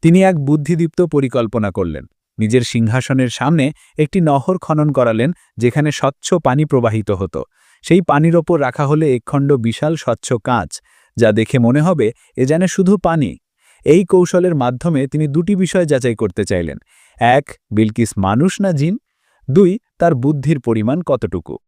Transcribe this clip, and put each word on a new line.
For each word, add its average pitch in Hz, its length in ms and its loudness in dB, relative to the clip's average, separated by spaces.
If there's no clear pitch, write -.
তিনি 175 220 4
এক 190 140 2
বুদ্ধিদীপ্ত 151 640 -2
পরিকল্পনা 120 680 -2
করলেন। 80 340 -6
নিজের 110 240 2
সিংহাসনের 123 680 -2
সামনে 143 440 0
একটি 151 220 0
নহর 160 380 0
খনন 151 340 0
করালেন, 123 400 0
যেখানে 139 360 0
স্বচ্ছ - 420 -2
পানি 147 300 0
প্রবাহিত 113 460 0
হতো। 90 340 -4
সেই 175 180 4
পানির 165 360 2
ওপর 165 240 2
রাখা 139 260 -2
হলো 151 200 2
একখণ্ড 139 460 0
বিশাল 135 440 -2
স্বচ্ছ - 360 -4
কাঁচ, 113 480 -4
যা 110 160 4
দেখে 113 260 0
মনে 123 220 2
হবে 151 320 0
এ 127 80 0
যেন 160 220 0
শুধু 190 300 2
পানি। 165 400 -2
এই 180 200 4
কৌশলের 180 500 2
মাধ্যমে 135 520 -2
তিনি 151 200 -2
দুটি 165 300 0
বিষয় 180 280 0
যাচাই 131 300 0
করতে 104 300 -2
চাইলেন, 82 340 -4
এক, 127 240 2
বিলকিস 110 480 0
মানুষ 110 420 0
না 190 120 0
জিন, 160 260 -2
দুই, 185 280 4
তার 170 160 2
বুদ্ধির 139 460 -2
পরিমাণ 117 420 -2
কতটুকু। 85 640 -4